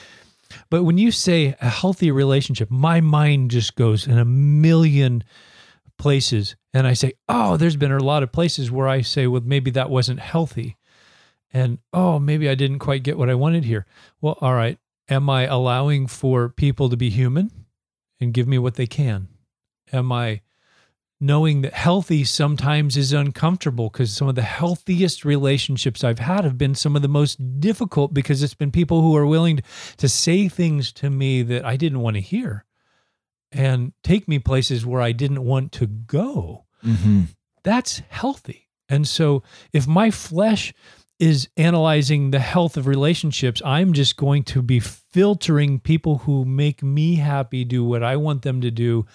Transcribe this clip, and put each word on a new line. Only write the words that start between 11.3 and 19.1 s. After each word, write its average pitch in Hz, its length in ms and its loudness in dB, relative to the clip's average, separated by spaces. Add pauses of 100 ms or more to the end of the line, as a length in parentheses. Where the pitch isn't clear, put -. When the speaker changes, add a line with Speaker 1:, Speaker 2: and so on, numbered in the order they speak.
Speaker 1:
And, 123 240 0 (160)
"Oh, 175 240 2
maybe 147 320 0
I 135 60 0
didn't 135 240 -2
quite 139 240 -4
get 143 140 -4
what 123 120 0
I 127 60 2
wanted 156 300 0
here." 110 200 -2 (360)
Well, 151 200 -4
all 127 140 0
right. 117 240 -2 (280)
Am 139 220 0
I 131 140 2
allowing 131 640 0
for 123 420 -2
people 139 400 0
to 123 80 -2
be 120 140 -2
human 131 400 0 (680)
and 120 140 -2
give 123 140 0
me 135 100 0
what 123 180 -2
they 127 120 -4
can? 107 400 -4 (640)